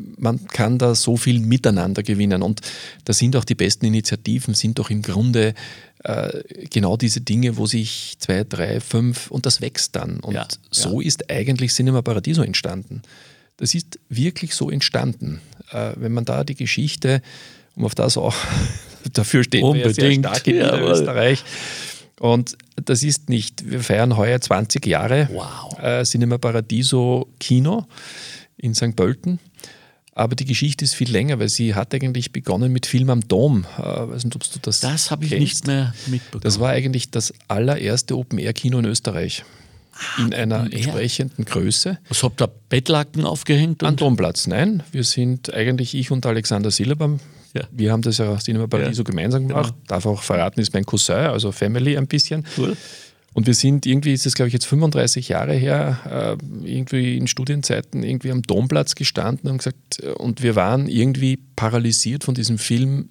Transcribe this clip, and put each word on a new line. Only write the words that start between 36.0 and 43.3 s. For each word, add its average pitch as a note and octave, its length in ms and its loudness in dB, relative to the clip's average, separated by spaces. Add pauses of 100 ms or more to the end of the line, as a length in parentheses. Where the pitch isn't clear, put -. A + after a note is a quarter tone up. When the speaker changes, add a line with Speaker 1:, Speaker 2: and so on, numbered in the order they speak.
Speaker 2:
mitbekommen. B2 340 -4
Speaker 1:
Das G#2 180 0
war B2+ 100 2
eigentlich C3 400 -2
das A2+ 220 -4 (160)
allererste A#2+ 680 0
Open-Air-Kino B2 640 -2
in A2+ 40 2
Österreich. G#2 600 -2 (720)
Speaker 2:
Ah, - 80 2
Speaker 1:
In - 80 0
einer A2 280 0
Speaker 2:
Open A2+ 100 -2
Air. A#2 120 -4
Speaker 1:
entsprechenden B2 640 -2
Größe. G#2+ 520 0 (100)
Speaker 2:
Was - 140 -2
habt B2+ 200 2
ihr, A2+ 80 2 (180)
Bettlaken D3 560 2
aufgehängt D3+ 580 2